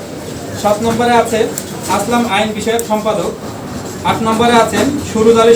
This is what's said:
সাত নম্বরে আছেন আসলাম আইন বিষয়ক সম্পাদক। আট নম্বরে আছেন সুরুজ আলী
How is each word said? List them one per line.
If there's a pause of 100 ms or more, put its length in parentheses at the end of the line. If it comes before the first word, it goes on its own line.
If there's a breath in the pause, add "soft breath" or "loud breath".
(600)
সাত
নম্বরে
আছেন (500)
আসলাম (120)
আইন
বিষয়ক
সম্পাদক। (800)
আট (100)
নম্বরে
আছেন (240)
সুরুজ
আলী